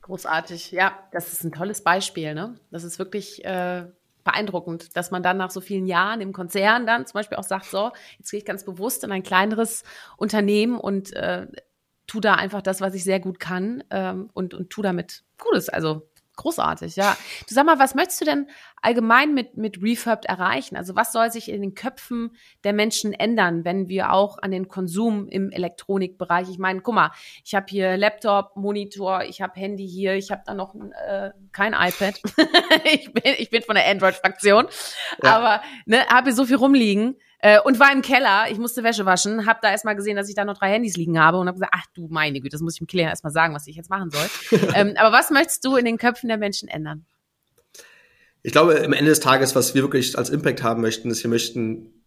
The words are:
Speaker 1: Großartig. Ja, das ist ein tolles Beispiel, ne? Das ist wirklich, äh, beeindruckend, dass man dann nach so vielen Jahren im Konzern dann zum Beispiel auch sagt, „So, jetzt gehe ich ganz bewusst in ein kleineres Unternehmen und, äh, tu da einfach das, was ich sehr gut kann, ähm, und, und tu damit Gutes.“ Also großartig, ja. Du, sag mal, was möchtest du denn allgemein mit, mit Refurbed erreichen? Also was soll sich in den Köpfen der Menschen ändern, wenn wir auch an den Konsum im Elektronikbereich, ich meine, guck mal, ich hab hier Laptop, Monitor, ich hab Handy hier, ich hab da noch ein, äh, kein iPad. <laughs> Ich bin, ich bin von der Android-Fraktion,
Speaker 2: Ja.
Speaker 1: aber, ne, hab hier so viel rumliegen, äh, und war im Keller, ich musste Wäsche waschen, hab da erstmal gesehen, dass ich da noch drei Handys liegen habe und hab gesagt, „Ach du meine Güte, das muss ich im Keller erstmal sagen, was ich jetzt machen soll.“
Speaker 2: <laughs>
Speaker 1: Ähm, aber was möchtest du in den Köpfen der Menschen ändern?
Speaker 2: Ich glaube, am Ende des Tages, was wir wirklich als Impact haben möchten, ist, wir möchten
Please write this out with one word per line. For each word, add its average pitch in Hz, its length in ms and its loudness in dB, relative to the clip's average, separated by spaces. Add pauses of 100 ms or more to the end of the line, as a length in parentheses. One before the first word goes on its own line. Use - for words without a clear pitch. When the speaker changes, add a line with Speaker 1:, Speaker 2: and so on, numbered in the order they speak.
Speaker 1:
Großartig. 170 680 -8
Ja, 190 260 0 (140)
das 170 200 -8
ist - 120 -10
ein 160 80 -6
tolles 190 300 -8
Beispiel, 180 520 -2
ne? 214 260 -10 (100)
Das 170 140 -14
ist 170 140 -14
wirklich, 190 460 -10
äh, 180 420 -6 (360)
beeindruckend, 175 760 -4
dass 175 140 -6
man 180 120 -6
dann 185 140 0
nach 185 140 -6
so 185 100 -12
vielen 190 260 -6
Jahren 190 360 0
im 196 100 -10
Konzern 202 540 0
dann 233 200 -2
zum - 80 -20
Beispiel 208 220 -6
auch 190 80 -8
sagt, 190 220 -8
„So, 214 260 -4 (260)
jetzt - 120 -16
gehe 208 80 -8
ich 208 80 -12
ganz 196 180 -8
bewusst 196 400 -8
in 214 80 -6
ein 190 100 -4
kleineres 214 640 0 (320)
Unternehmen 214 600 0
und, 196 340 -6
äh, 180 340 -6 (600)
tu 220 140 -10
da 202 140 4
einfach 190 280 -2
das, 190 180 -4
was 190 140 -4
ich 185 100 -8
sehr 190 160 0
gut 185 180 -10
kann, 185 520 -6
ähm, 185 420 -6
und, 185 220 -8
und 180 160 -10
tu - 100 -12
damit 180 440 -6 (140)
Gutes.“ 277 300 0
Also 156 400 -4 (280)
großartig, 165 600 -4
ja. 196 200 2 (320)
Du, 220 60 -12
sag 269 100 4
mal, 320 140 4
was 269 160 4
möchtest 311 260 -2
du - 40 -4
denn 285 240 -2 (340)
allgemein 233 520 4
mit, 262 220 -2
mit 202 260 -8
Refurbed 226 440 -2
erreichen? 196 500 -4
Also 185 200 -10
was 226 160 0
soll 233 180 2
sich 226 180 -10
in 202 120 -6
den 196 140 -8
Köpfen 233 640 -10 (280)
der 202 80 0
Menschen 208 400 0
ändern, 185 520 0
wenn 180 240 -2
wir 185 240 0
auch 202 300 2
an 190 80 -4
den 185 180 -6
Konsum 196 600 -4
im 196 220 -4
Elektronikbereich, 180 1000 -4
ich 180 80 -14
meine, 190 220 -4
guck 220 140 -4
mal, 175 180 2 (320)
ich - 100 -14
hab 196 160 -2
hier 190 260 -2
Laptop, 202 600 0
Monitor, 196 680 -4
ich - 180 -12
hab 190 140 -8
Handy 196 320 -8
hier, 190 260 -2
ich 196 160 -6
hab 196 140 -8
da 214 100 -10
noch 196 200 -10
ein, 208 180 -16
äh, 196 380 -8 (220)
kein 208 200 -2
iPad. - 540 -2
<laughs> 208 60 -6 (520)
Ich - 280 0
bin, 247 260 0
ich 233 120 -6
bin 226 120 0
von 220 140 -2
der 180 100 4
Android-Fraktion, 190 800 4 (560)
Speaker 2:
Ja. 226 140 8
Speaker 1:
aber, 226 260 4 (240)
ne, 233 220 6
hab 247 160 6
hier 262 100 2
so 262 100 4
viel 254 120 2
rumliegen, 233 600 4 (280)
äh, 208 160 10
und 233 180 4
war 277 140 8
im 269 80 2
Keller, 233 500 4
ich 208 80 -6
musste 233 240 -6
Wäsche 220 220 0
waschen, 202 400 2
hab 220 160 2
da 214 100 2
erstmal 214 240 -2
gesehen, 202 220 -4
dass 202 140 -6
ich 202 40 -12
da 202 120 -2
noch 202 100 -6
drei 196 140 0
Handys 214 260 -2
liegen 165 240 0
habe 160 180 6
und 180 80 0
hab 180 100 -4
gesagt, 185 200 -2
„Ach 170 160 -6
du 170 160 -14
meine 151 320 -2
Güte, 135 140 -10
das 151 80 -6
muss 165 140 -6
ich - 40 -14
im 165 60 -10
Keller 180 180 -2
erstmal 156 280 -6
sagen, 160 220 2
was 147 120 -12
ich 156 100 -20
jetzt 165 140 -14
machen 190 200 -6
soll.“ 147 180 -4 (220)
Speaker 2:
<laughs> 196 240 4
Speaker 1:
Ähm, 208 220 2
aber 220 180 6
was 277 160 6
möchtest 311 340 2
du 262 120 2
in 247 80 4
den 226 140 0
Köpfen 240 300 -2
der 226 100 0
Menschen 202 320 -4
ändern? 156 340 -10 (1400)
Speaker 2:
Ich - 100 -6
glaube, 156 300 6
am - 120 2
Ende 147 160 4
des 151 100 6
Tages, 131 340 4
was 123 200 2
wir 135 80 4
wirklich 135 340 0
als 127 140 -2
Impact 143 320 -2
haben 117 180 0
möchten, 113 300 -2
ist, 110 120 -4
wir 117 80 -2
möchten 117 760 -4